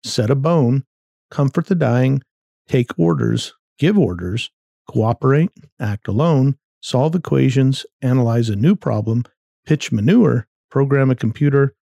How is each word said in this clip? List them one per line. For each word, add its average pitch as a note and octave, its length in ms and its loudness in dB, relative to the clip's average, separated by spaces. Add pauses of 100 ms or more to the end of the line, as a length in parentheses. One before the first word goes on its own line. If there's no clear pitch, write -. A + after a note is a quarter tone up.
set A2+ 260 -4
a C#3 40 2
bone, C#3 500 0 (460)
comfort C#3+ 360 -2
the G3 80 0
dying, C3 480 0 (460)
take - 300 -2
orders, A2+ 560 0 (240)
give G3 200 2
orders, F2+ 520 -2 (380)
cooperate, C3 640 0 (300)
act G#2+ 280 -6
alone, C#3 480 0 (240)
solve C#3+ 340 -2
equations, C3+ 720 0 (180)
analyze A#2+ 460 0
a G#2 80 -4
new D3 200 2
problem, A2+ 480 -4 (420)
pitch - 260 -2
manure, B2+ 540 2 (240)
program C3+ 400 0
a B2+ 60 2
computer C#3 640 0